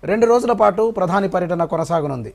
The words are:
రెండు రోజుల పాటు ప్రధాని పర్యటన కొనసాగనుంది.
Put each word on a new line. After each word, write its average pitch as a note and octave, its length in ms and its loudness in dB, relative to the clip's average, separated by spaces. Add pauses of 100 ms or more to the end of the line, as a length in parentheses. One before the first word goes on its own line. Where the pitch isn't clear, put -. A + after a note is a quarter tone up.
రెండు A3 220 2
రోజుల A#3+ 260 2
పాటు G#3+ 460 2
ప్రధాని F#3+ 300 0
పర్యటన F3 360 -2
కొనసాగనుంది. D3+ 720 -4